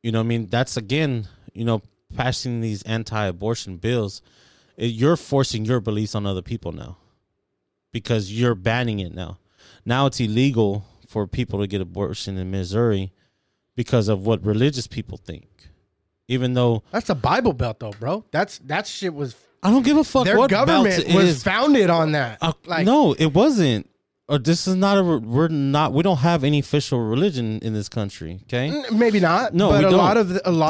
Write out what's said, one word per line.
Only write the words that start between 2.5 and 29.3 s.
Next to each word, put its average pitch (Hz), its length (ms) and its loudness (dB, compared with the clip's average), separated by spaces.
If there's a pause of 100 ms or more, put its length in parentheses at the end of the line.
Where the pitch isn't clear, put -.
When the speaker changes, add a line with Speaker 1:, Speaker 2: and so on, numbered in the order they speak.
Speaker 1:
these 110 220 -6
anti-abortion 107 920 -6
bills. 110 440 -4 (560)
It, 113 100 -4
you're 120 300 2
forcing 135 480 -2
your 123 160 0
beliefs 107 360 -4
on 101 100 -4
other 95 160 -4
people 90 300 -8
now 80 240 -14 (960)
because 107 400 -4
you're 117 240 0
banning 113 420 -2
it 90 160 -8
now. 87 240 -12 (480)
Now 131 200 2
it's 127 120 -2
illegal 110 680 0 (220)
for 104 220 -4
people 113 320 -4
to 101 80 -2
get 98 120 -4
abortion 95 560 -6
in 92 140 -6
Missouri 98 640 -2 (640)
because 117 320 0
of 98 180 -2
what 113 180 0
religious 117 440 0
people - 300 -12
think. - 280 -16 (800)
Even 127 280 -2
though 120 360 2
Speaker 2:
That's 226 200 -4
a 190 40 0
Bible 185 380 0
Belt, 117 260 -6
though, 110 140 -12
bro. 135 400 -8
That's, 196 280 -4
that 151 280 -6
shit 180 260 -8
was 143 220 -8 (260)
Speaker 1:
I 190 80 2
don't 254 120 6
give 277 140 4
a 311 80 4
fuck - 220 2
Speaker 2:
their 196 120 4
Speaker 1:
what 254 120 4
Speaker 2:
government 226 460 4
Speaker 1:
belt - 120 -2
it 170 60 4
Speaker 2:
was 190 100 6
Speaker 1:
is. 151 180 2
Speaker 2:
founded 226 460 4
on 165 240 2
that. 123 300 -2
Speaker 1:
Uh, 165 100 0 (140)
Speaker 2:
Like, 170 180 -2
Speaker 1:
no, 233 300 4
it 156 180 2
wasn't. 175 560 2 (400)
Or 147 100 0
this 151 280 0
is 185 100 2
not 196 220 2
a 196 40 4
re-, 165 160 2
we're 120 300 0
not, 143 460 0
we 151 80 2
don't 175 160 2
have 156 260 2
any 147 140 2
official 139 420 0
religion 117 600 -2
in 110 140 -4
this 104 160 -6
country, 95 540 -8
okay? 127 260 -4
Speaker 2:
N-, 262 280 -2
maybe 220 220 4
not, 185 340 2